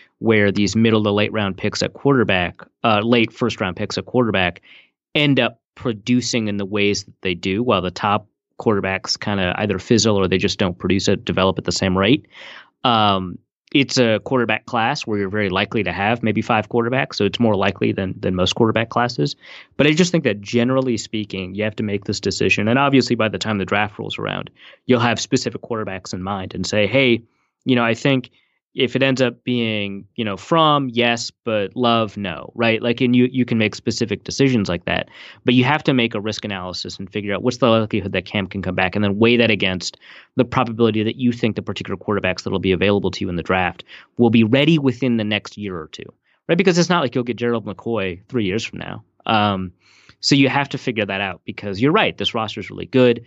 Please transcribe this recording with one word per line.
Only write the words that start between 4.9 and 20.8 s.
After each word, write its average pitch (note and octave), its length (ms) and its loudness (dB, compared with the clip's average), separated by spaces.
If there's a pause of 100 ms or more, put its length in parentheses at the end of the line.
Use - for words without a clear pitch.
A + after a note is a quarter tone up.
end C#3+ 240 4
up A#2 220 -2 (140)
producing A#2 760 -2
in G2+ 80 -4
the G2+ 80 -4
ways G2+ 400 0
that - 160 -20
they F#2 120 -2
do, F#2+ 300 -2
while G#2+ 180 2
the F2+ 80 -4
top G2+ 380 -2 (320)
quarterbacks F#2+ 600 -2
kinda G2 380 -2
either G2+ 220 -2
fizzle G#2+ 360 2
or F#2+ 120 2
they F#2+ 100 2
just F#2 220 -2
don't F#2 180 -2
produce F#2 300 -2
it, G2+ 180 0
develop F#2 320 0
at - 60 -8
the F2+ 80 -4
same F#2+ 260 0
rate. G2+ 300 2 (560)
Um, G#2 560 0 (340)
it's C#3 240 2
a A2+ 280 4
quarterback A2+ 420 -2
class A#2+ 400 -2
where G#2+ 100 -2
you're G2 120 -2
very G2+ 200 -2
likely G2+ 320 -2
to F2+ 100 -2
have G#2 300 0
maybe A2 200 0
five G#2+ 280 0
quarterbacks, B2 460 -2
so G#2 100 0
it's G2 140 -2
more A2 160 4
likely G2+ 360 0
than, G2 280 -4
than G2 160 -2
most F#2 180 0
quarterback A2 360 2
classes. B2 460 -2 (420)
But C#3 100 4
I D#3 60 4
just F3 180 2
think D#3 140 0
that G#2 160 0
generally A#2+ 560 0